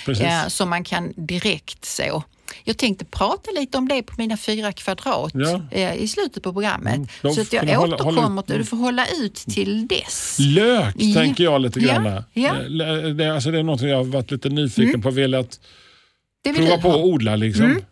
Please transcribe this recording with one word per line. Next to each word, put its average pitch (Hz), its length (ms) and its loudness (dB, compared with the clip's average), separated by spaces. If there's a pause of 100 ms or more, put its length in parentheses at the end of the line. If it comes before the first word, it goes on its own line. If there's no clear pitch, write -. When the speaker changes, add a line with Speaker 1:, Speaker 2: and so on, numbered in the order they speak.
Speaker 1:
precis. 131 200 0
Speaker 2:
eh, 165 240 0
som 185 220 -2
man 175 140 -2
kan 175 320 -6
direkt 175 680 -6
så. - 380 -4 (420)
Jag 220 120 -4
tänkte 196 280 -2
prata 320 460 -4
lite 277 280 -4
om 262 100 0
det 269 140 -2
på - 160 -18
mina 220 180 -4
fyra 214 360 -4
kvadrat, 190 600 -4
Speaker 1:
Ja. 165 360 -2
Speaker 2:
eh, 185 240 -2
i 220 140 -4
slutet 330 340 -4
på 185 100 -4
programmet. 196 440 -2
Speaker 1:
Mm. 143 120 -6 (140)
De 143 120 0
Speaker 2:
Så 220 60 0
att 214 120 -4
jag 233 160 0
Speaker 1:
får - 60 4
hålla, 170 220 2
hålla - 140 0
Speaker 2:
återkommer 208 320 2
Speaker 1:
ut. - 40 -20
Speaker 2:
till, 214 120 -2
du 220 60 -2
får 226 120 -6
hålla 247 300 0
ut 277 280 -4
till 208 540 -4
dess. - 520 -4
Speaker 1:
Lök, 156 580 4
Speaker 2:
Ja. 214 220 4
Speaker 1:
tänker 156 240 2
jag 147 160 4
lite 127 200 0
Speaker 2:
Ja, 120 140 4
Speaker 1:
grann. 110 280 -2 (100)
Speaker 2:
ja. 254 240 0
Speaker 1:
Eh, 156 460 -4 (120)
det, 156 200 0
alltså, 139 160 -2
det 165 80 0
är 156 40 2
någonting 143 260 0
jag 139 80 2
har 127 80 2
varit 131 260 -4
lite 135 180 -4
nyfiken 147 400 2
Speaker 2:
Mm. 123 140 0
Speaker 1:
på, 135 80 0
velat 131 500 0 (840)
Speaker 2:
Det - 100 -2
vill 220 100 2
Speaker 1:
prova 170 140 6
Speaker 2:
du 170 60 -2
Speaker 1:
på 180 80 4
Speaker 2:
ha. 151 80 6
Speaker 1:
att 160 60 4
odla, 113 320 2
liksom. 110 280 2
Speaker 2:
Mm. 254 280 4